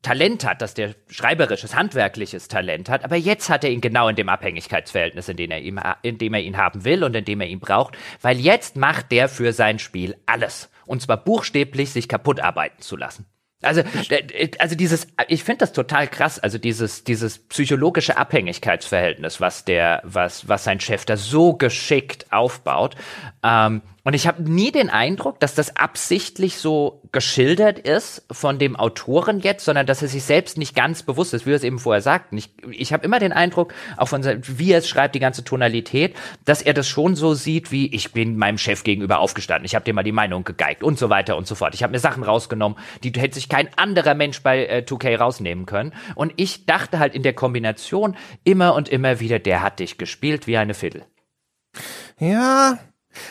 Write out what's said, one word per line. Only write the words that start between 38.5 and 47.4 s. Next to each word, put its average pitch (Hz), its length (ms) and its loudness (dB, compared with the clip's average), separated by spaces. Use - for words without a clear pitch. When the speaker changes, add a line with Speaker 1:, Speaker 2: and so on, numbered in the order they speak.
Speaker 1:
Chef - 240 -2
gegenüber 98 380 2
aufgestanden, 87 460 0
ich 101 100 -2
hab 104 80 0
dir 113 100 -2
mal 104 80 0
die 107 80 0
Meinung 101 320 0
gegeigt“ 76 400 -4
und 143 160 0
so 123 100 0
weiter 98 280 2
und 87 100 -6
so 107 80 -8
fort. 95 220 -2
„Ich 120 80 -2
hab 120 80 -2
mir 123 80 -2
Sachen 127 240 0
rausgenommen, 107 520 0
die 123 120 -4
hätte 135 200 -2
sich 135 120 -10
kein 147 280 2
anderer 175 380 4
Mensch 147 280 -2
bei, 131 240 2
äh, 120 180 -2
two 127 140 -6
K 117 160 2
rausnehmen 104 500 -2
können.“ 107 280 -4
Und 160 220 -2
ich - 280 -4
dachte 165 320 0
halt 147 160 2
in 135 80 -4
der 127 120 2
Kombination 127 800 -2